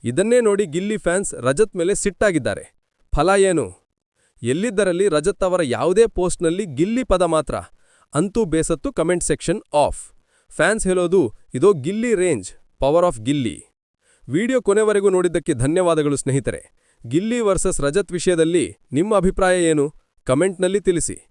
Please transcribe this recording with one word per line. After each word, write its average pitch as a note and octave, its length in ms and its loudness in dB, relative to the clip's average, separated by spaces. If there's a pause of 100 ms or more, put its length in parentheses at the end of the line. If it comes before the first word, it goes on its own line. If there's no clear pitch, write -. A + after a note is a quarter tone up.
ಇದನ್ನೇ F#3+ 360 2
ನೋಡಿ G#3 260 2
ಗಿಲ್ಲಿ F#3 300 -4
ಫ್ಯಾನ್ಸ್ F#3 380 -2
ರಜತ್ C#3 420 0
ಮೇಲೆ F3+ 180 0
ಸಿಟ್ಟಾಗಿದ್ದಾರೆ. D#3+ 800 -2 (420)
ಫಲ D#3 200 4
ಏನು? E3 520 0 (540)
ಎಲ್ಲಿದ್ದರಲ್ಲಿ F#3 680 0
ರಜತ್ E3+ 360 -2
ಅವರ F3+ 180 0
ಯಾವುದೇ D#3 440 2
ಪೋಸ್ಟ್‌ನಲ್ಲಿ F3+ 600 -2
ಗಿಲ್ಲಿ F#3 380 -2
ಪದ F#3 180 0
ಮಾತ್ರ. D#3 320 -2 (600)
ಅಂತೂ G3 300 0
ಬೇಸತ್ತು D#3+ 480 -2
ಕಾಮೆಂಟ್ E3+ 320 -2
ಸೆಕ್ಷನ್ E3+ 380 -4 (120)
ಆಫ್. D3 380 0 (380)
ಫ್ಯಾನ್ಸ್ G3 360 0
ಹೇಳೋದು, F3+ 460 2 (220)
"ಇದೋ D#3+ 180 4
ಗಿಲ್ಲಿ G3+ 420 -2
ರೇಂಜ್, E3+ 360 -2 (300)
power E3 340 2
of A2 80 -14
ಗಿಲ್ಲಿ." A#2 420 -4 (640)
ವಿಡಿಯೋ A#3 320 0
ಕೊನೆವರೆಗೂ G3+ 500 2
ನೋಡಿದ್ದಕ್ಕೆ F3+ 440 0
ಧನ್ಯವಾದಗಳು D#3 640 0
ಸ್ನೇಹಿತರೆ. C3 540 -4 (360)
ಗಿಲ್ಲಿ G#3 340 -2
ವರ್ಸಸ್ F#3+ 400 0
ರಜತ್ D#3 320 -2
ವಿಷಯದಲ್ಲಿ E3 640 0 (160)
ನಿಮ್ಮ G3 240 0
ಅಭಿಪ್ರಾಯ F#3 480 2
ಏನು? D#3 300 2 (300)
ಕಾಮೆಂಟ್‌ನಲ್ಲಿ F3+ 560 0
ತಿಳಿಸಿ. E3+ 500 -4